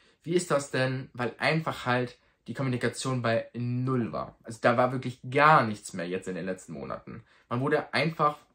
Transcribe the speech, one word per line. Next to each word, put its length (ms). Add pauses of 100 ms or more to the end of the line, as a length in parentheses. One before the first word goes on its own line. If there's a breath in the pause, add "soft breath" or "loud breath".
(220 soft breath)
wie 100
ist 180
das 200
denn? 420
Weil 240
einfach 480
halt 320 (300)
die 80
Kommunikation 680
bei 320
null 580
war. 320
Also 200
da 160
war 120
wirklich 300 (100)
gar 340
nichts 280
mehr 160
jetzt 200
in 60
den 120
letzten 260
Monaten. 500 (280 soft breath)
Man 100
wurde 320
einfach, 460 (160)